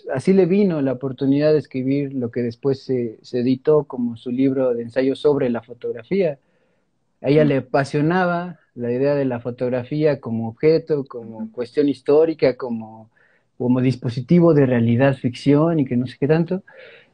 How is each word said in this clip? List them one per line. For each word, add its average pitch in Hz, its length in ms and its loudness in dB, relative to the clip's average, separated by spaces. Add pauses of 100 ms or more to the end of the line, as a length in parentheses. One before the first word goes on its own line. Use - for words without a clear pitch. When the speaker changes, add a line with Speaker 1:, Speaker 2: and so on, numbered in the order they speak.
(140)
Speaker 1:
así 135 200 0
le 190 120 6
vino 180 360 2
la 135 120 0
oportunidad 139 600 0
de 151 60 2
escribir 139 540 -4
lo 120 180 -6
que 120 120 -4
después 127 400 -4
se, 120 400 -4
se - 180 -6
editó 131 440 2
como 120 320 -6
su 123 140 -10
libro 131 420 0
de 117 100 -4
ensayos 131 360 -2
sobre 139 300 2
la 120 140 -4
fotografía. 123 760 -4 (840)
A 123 80 -2
ella 151 160 4
Speaker 2:
Mm. - 20 4
Speaker 1:
le 139 100 2
apasionaba 170 1000 -2 (160)
la 120 160 -6
idea 139 240 0
de 139 100 0
la 123 160 -4
fotografía 127 800 -2
como 113 280 -6
objeto, 156 560 0
como 113 340 -14
Speaker 2:
Ujú. 110 120 -10
Speaker 1:
cuestión 143 380 -2
histórica, 147 680 2
como, 113 520 -10 (480)
como 123 240 0
dispositivo 131 720 2
de 143 140 4
realidad 120 480 2
ficción 143 640 0
y 135 60 0
que 131 120 -4
no 123 100 -2
sé - 120 -16
qué 139 80 0
tanto. 165 360 0 (500)